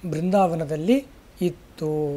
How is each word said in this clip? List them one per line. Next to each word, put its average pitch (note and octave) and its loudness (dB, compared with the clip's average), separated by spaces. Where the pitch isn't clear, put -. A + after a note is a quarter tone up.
ಬೃಂದಾವನದಲ್ಲಿ E3 0
ಇತ್ತು. E3 -4